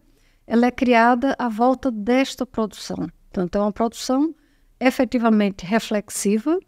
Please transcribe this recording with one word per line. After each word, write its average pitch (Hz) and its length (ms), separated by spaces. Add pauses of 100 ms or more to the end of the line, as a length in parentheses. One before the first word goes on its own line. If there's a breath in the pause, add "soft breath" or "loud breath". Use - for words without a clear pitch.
(460)
ela 233 220
é 247 40
criada 240 680
à 240 100
volta 254 400
desta 240 560
produção. - 640 (220)
Portanto, 180 240
é 202 40
uma 208 120
produção 254 640 (440)
efetivamente 226 840
reflexiva, 220 1040